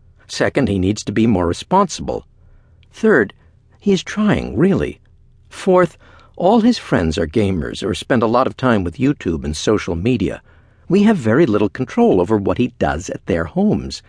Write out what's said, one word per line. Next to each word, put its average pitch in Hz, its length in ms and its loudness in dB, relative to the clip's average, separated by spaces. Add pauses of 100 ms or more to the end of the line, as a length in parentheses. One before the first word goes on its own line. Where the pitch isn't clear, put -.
(260)
Second, 120 440 -2
he 101 100 0
needs 95 240 -2
to 120 80 -6
be 110 160 2
more 92 180 2
responsible. 85 800 -4 (680)
Third, 165 400 2 (480)
he 196 140 0
is 175 80 0
trying, 101 560 -2
really. 120 440 0 (480)
Fourth, 180 500 2 (380)
all 220 220 4
his 226 180 4
friends 82 400 -2
are 82 100 0
gamers 87 540 -2
or 98 120 -2
spend 120 280 -2
a 113 60 2
lot 120 180 2
of 101 120 -6
time 117 260 0
with 85 140 -6
YouTube 95 480 -2
and 78 100 -4
social 95 400 -2
media. 101 460 -2 (480)
We 202 140 4
have 220 120 4
very 131 300 2
little 104 240 2
control 143 500 0
over 92 160 2
what 95 220 0
he 123 200 -2
does 78 320 -2
at - 160 -12
their 82 200 -2
homes. 104 640 -2